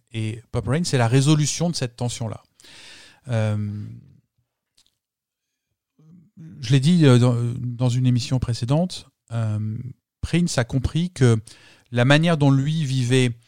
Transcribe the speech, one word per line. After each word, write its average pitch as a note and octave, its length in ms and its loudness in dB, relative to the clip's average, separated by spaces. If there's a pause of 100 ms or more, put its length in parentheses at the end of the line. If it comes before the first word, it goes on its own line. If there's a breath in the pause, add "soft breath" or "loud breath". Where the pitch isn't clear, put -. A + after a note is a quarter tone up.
(120)
Et A2 400 -6
Purple A#2 180 -6
Rain, D#3+ 140 0
c'est C#3 160 -2
la A#2 80 2
résolution D3 640 2
de - 40 -6
cette B2 200 -8
tension-là. A#2 480 -8 (840 loud breath)
Euh, G#2+ 280 -2 (3000)
je A#2+ 120 -4
l'ai C#3 80 4
dit, D#3+ 260 4
euh, B2 120 8
dans, A#2+ 180 2 (240)
dans B2 300 -4
une B2+ 160 0
émission B2 340 0
précédente, C#3 720 -4 (220)
euh, G#2+ 460 -4 (440)
Prince E3+ 360 0
a A#2+ 60 2
compris D3 480 -4
que A#2 280 2 (520 loud breath)
la A#2+ 140 0
manière D#3 320 4
dont C#3+ 140 4
lui D3+ 340 0
vivait, B2+ 460 2 (160)